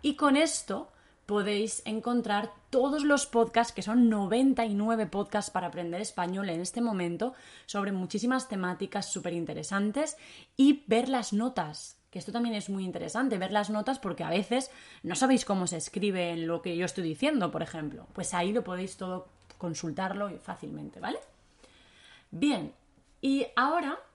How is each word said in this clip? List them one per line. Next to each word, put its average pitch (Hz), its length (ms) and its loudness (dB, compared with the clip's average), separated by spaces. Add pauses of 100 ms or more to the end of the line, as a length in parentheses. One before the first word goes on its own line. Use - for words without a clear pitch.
Y 294 140 0
con 285 200 6
esto 302 560 0 (340)
podéis 208 600 0
encontrar 220 640 0 (180)
todos 277 340 2
los 285 220 4
podcasts, 233 480 4
que - 80 -6
son 233 280 6
noventa 226 560 4
y 214 80 -2
nueve 214 320 2
podcasts 202 460 -2
para 175 160 -2
aprender 170 340 -4
español 190 480 -4
en 165 120 -2
este 208 200 -4
momento, 202 520 -2 (320)
sobre 202 260 -2
muchísimas 208 560 -2
temáticas 190 640 -4
superinteresantes, 196 1040 -2 (400)
y 285 300 8
ver 240 220 4
las 247 240 0
notas, 202 680 -4 (100)
que 180 100 -10
esto - 120 -10
también 233 240 0
es 196 140 -6
muy 196 140 -2
interesante, 185 540 -2
ver 185 140 -2
las 208 180 2
notas 220 300 0
porque 175 240 -4
a 156 60 -4
veces 226 420 0 (320)
no 170 120 -4
sabéis 262 300 6
cómo 185 220 0
se 170 100 -4
escribe 180 540 -2
en 165 160 -4
lo 170 140 -2
que 170 160 -4
yo 175 80 0
estoy 180 180 -4
diciendo, 190 480 0
por 170 100 -4
ejemplo. 156 520 -8
Pues - 200 -6
ahí 180 200 0
lo 233 100 0
podéis 185 340 -6
todo 185 300 -8 (300)
consultarlo 185 720 -4 (100)
fácilmente, 151 580 -12
¿vale? - 200 -6 (1120)
Bien, 175 420 0 (480)
y 269 240 2 (100)
ahora 294 440 0 (160)